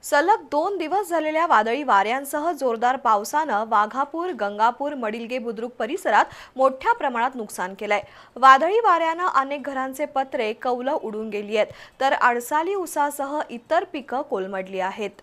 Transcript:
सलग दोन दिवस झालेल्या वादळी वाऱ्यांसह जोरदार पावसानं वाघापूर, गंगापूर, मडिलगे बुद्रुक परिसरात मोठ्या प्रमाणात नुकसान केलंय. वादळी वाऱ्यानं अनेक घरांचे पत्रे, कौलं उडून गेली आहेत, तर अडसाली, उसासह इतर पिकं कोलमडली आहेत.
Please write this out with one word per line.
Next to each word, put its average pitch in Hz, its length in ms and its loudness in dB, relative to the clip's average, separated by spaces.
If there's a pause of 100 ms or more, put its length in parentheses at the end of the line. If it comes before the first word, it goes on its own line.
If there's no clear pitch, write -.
सलग 339 480 2
दोन 349 260 0
दिवस 330 320 -2
झालेल्या 311 380 0
वादळी 233 360 4
वाऱ्यांसह 269 680 0
जोरदार 254 440 0
पावसानं 233 720 0
वाघापूर, 262 640 0
गंगापूर, 233 640 -2
मडिलगे 233 440 -6
बुद्रुक 233 340 -8
परिसरात 240 540 0 (300)
मोठ्या 262 380 2
प्रमाणात 262 420 -2
नुकसान 208 380 -8
केलंय. 208 280 0 (340)
वादळी 269 440 8
वाऱ्यानं 339 460 2
अनेक 277 380 0
घरांचे 269 420 -6
पत्रे, 262 480 -2
कौलं 247 500 -2
उडून 220 260 -8
गेली 208 280 -4
आहेत, 208 100 2 (320)
तर 269 140 2
अडसाली, 294 600 0
उसासह 285 640 -4 (100)
इतर 311 340 -2
पिकं 277 380 -8
कोलमडली 190 580 -6
आहेत. 196 300 -4 (140)